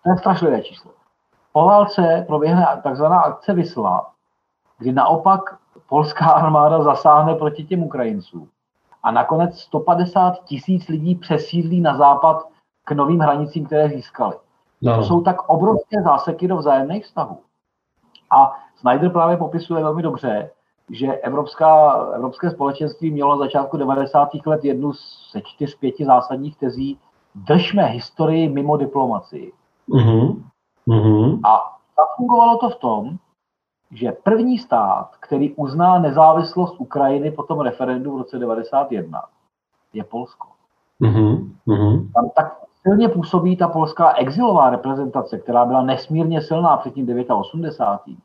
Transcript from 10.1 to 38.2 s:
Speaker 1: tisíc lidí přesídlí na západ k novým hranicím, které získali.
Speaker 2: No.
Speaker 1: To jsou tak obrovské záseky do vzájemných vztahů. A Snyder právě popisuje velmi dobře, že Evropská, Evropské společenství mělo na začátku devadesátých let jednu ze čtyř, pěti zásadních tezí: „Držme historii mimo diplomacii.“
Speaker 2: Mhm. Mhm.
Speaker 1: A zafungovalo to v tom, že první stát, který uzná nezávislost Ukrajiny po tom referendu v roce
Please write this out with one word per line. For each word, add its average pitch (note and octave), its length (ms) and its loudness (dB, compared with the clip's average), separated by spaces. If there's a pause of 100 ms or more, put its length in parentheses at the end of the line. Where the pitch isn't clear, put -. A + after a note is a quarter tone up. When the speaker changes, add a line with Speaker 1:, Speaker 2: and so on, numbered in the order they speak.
Speaker 1:
tisíc F3+ 440 -6
lidí D#3+ 260 -2
přesídlí E3+ 680 -4
na D3 160 0
západ C#3+ 520 4 (360)
k - 80 -6
novým D3 280 0
hranicím, D3 460 -2
které D3+ 220 0
získali. B2 460 -6 (480)
Speaker 2:
No. A#2+ 140 2
Speaker 1:
To A2 60 0
jsou E3+ 180 2
tak - 280 -2
obrovské G3+ 540 0
záseky E3+ 460 0
do F#3 80 -2
vzájemných D3 480 -2
vztahů. A#2 340 -10 (920)
A C3+ 220 6 (240)
Snyder C#3+ 340 0
právě E3+ 260 2
popisuje E3 460 -4
velmi D#3 200 -4
dobře, B2+ 480 -6 (400)
že A#2 220 -8
Evropská, D3+ 800 2 (220)
Evropské B2+ 360 -6
společenství D3+ 600 -4
mělo C#3+ 200 0
na C#3+ 80 2
začátku C#3 380 -2
devadesátých C#3 680 -2
let D3+ 180 -2
jednu C#3 280 -2 (400)
ze G#2 80 -8
čtyř, - 380 -12
pěti C#3 260 -6
zásadních C3+ 520 0
tezí: C3+ 420 -8 (360)
„Držme E3+ 520 2
historii D#3+ 640 -2
mimo C#3+ 280 -2
diplomacii.“ A#2+ 760 -6 (360)
Speaker 2:
Mhm. A#2 560 2 (420)
Mhm. A2 600 2
Speaker 1:
A A2 140 4 (380)
zafungovalo A#3 600 2
to A#3+ 120 -2
v - 60 -10
tom, A2 340 -4 (800)
že A2+ 220 -6
první A3+ 460 0
stát, G#2 500 -2 (120)
který D3 340 -4
uzná E3 440 2
nezávislost D#3+ 800 2
Ukrajiny C#3+ 520 -2
po D3+ 120 -12
tom D3+ 180 -6
referendu B2+ 540 -4
v C3+ 40 -10
roce B2 200 -12